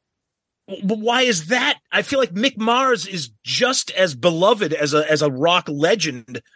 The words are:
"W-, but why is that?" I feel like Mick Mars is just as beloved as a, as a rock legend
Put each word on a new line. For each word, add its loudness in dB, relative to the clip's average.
"W-, -10
but -2
why 0
is 0
that?" 0
I 0
feel -2
like 0
Mick -2
Mars 0
is -8
just -2
as 0
beloved 2
as -2
a, 2
as 2
a 2
rock 0
legend -2